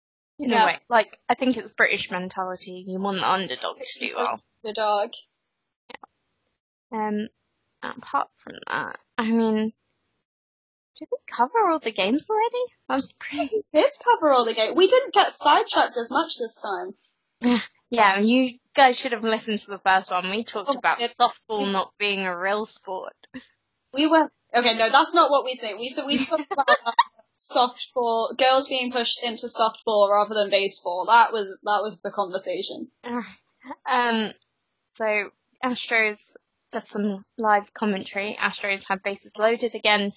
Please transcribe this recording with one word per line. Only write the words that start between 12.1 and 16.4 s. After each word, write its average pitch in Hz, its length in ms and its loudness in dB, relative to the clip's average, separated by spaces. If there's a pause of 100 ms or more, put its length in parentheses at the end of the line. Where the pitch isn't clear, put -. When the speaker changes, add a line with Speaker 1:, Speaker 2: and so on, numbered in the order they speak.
Speaker 1:
already? 466 340 -2 (240)
That's - 320 -4
crazy. 339 540 -6
Speaker 2:
We 302 80 4
did 571 100 4 (140)
cover 440 260 4
all 247 140 4
the 226 80 -2
games. 226 220 0
We 370 120 6
didn't 508 260 2
get 392 200 4
sidetracked 311 640 2
as 233 120 -4
much 320 300 -2
this 226 220 -10